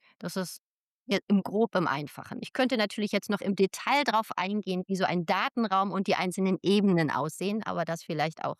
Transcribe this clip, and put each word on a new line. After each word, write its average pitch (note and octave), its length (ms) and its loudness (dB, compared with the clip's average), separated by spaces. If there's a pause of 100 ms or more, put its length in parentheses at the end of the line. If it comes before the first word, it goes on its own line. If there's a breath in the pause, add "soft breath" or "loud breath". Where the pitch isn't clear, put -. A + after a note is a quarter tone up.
(200 soft breath)
Das F3+ 160 -8
ist F#3 240 -6 (460)
ja G#3 200 0
im G3+ 160 4
Grob, G#3+ 320 0
im F3+ 140 2
Einfachen. - 520 -6
Ich - 120 -12
könnte C4 240 2
natürlich G#3 340 -2
jetzt G3+ 200 -2
noch G#3 100 0
im F#3+ 160 -2
Detail B3 480 2
drauf A3 320 2
eingehen, F#3 500 -2
wie G3 100 0
so F#3 80 2
ein F3 220 0
Datenraum G3 640 2
und F#3 160 -2
die G3 80 2
einzelnen F#3 480 0
Ebenen F#3+ 480 4
aussehen, F#3 540 -2
aber F3 200 -2
das E3 200 -6
vielleicht D#3 400 -4
auch C#3 160 -4